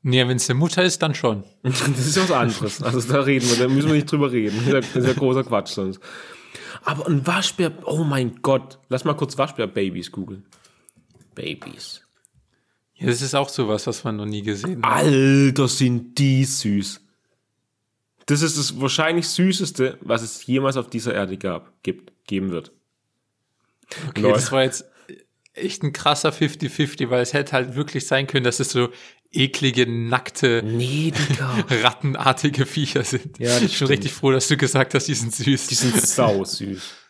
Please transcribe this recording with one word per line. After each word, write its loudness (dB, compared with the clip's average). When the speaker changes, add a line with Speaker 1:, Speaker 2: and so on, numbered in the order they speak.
Speaker 1:
Nee, 4
wenn's 0
eine 2
Mutter 2
ist, 0
dann 0
schon. -2
Speaker 2:
<laughs> -20
Das 0
ist 0
was 2
anderes. 0
Also 0
da 4
reden 2
wir, 4
da 2
müssen 4
wir 4
nicht 0
drüber 2
reden. 0
Das 0
ist 4
ja, 4
das -8
ist 2
ja 2
großer 2
Quatsch -2
sonst. -6
Aber -4
ein 2
Waschbär, 0
oh -2
mein -2
Gott. 0
Lass -4
mal 2
kurz -4
Waschbär-Babys -4
googeln. -12
Babys. -12
Speaker 1:
Ja, -4
das 0
ist -4
auch 0
sowas, -2
was -6
man -4
noch -6
nie -6
gesehen -4
hat. 0
Speaker 2:
Alter, 4
sind 0
die 4
süß. -2
Das 2
ist 0
das -4
wahrscheinlich 0
süßeste, 0
was 0
es -12
jemals 0
auf -4
dieser -4
Erde -4
gab, -6
gibt, -8
geben -2
wird. -8
Speaker 1:
Okay, -4
Speaker 2:
Lol. 6
Speaker 1:
das 2
war 4
jetzt -2
echt -6
ein -2
krasser 0
fifty -2
fifty, -2
weil 2
es -2
hätte -2
halt 0
wirklich -4
sein 2
können, 0
dass 2
es 0
so 2
eklige, 2
nackte, 0
Speaker 2:
Nee, -2
Digga. -2
Speaker 1:
<laughs> 2
rattenartige 0
Viecher -2
sind. -6
Speaker 2:
Ja, -2
das 4
Speaker 1:
Ich 4
bin 4
Speaker 2:
stimmt. 0
Speaker 1:
richtig 0
froh, 2
dass 2
du 4
gesagt 2
hast, 0
die -2
sind -4
süß. 0
Speaker 2:
Die -2
sind 2
sau 2
süß. -8